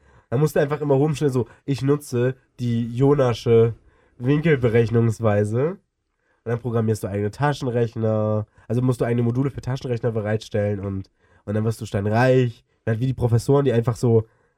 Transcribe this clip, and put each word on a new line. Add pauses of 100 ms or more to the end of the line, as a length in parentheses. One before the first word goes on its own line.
(300)
Da
musst
du
einfach
immer
rumstellen,
so, (200)
ich
nutze (240)
die
Jonasche (440)
Winkelberechnungsweise.
Und (680)
dann
programmierst
du
eigene
Taschenrechner, (200)
also
musst
du
eigene
Module
für
Taschenrechner
bereitstellen
und, (360)
und
dann
wirst
du
steinreich. (220)
Halt
wie
die
Professoren,
die
einfach
so (320)